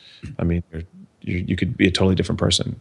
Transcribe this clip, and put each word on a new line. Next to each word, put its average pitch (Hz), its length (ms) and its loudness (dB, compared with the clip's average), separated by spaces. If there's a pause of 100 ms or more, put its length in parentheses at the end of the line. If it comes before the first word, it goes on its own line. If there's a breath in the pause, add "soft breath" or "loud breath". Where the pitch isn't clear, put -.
(380 loud breath)
I 87 60 -2
mean, 85 180 0 (100)
you're, 82 100 -8 (380)
you're, 90 200 -4
you 92 160 -2
could - 200 -2
be 98 120 6
a - 20 2
totally 95 240 4
different 87 240 0
person. - 420 -2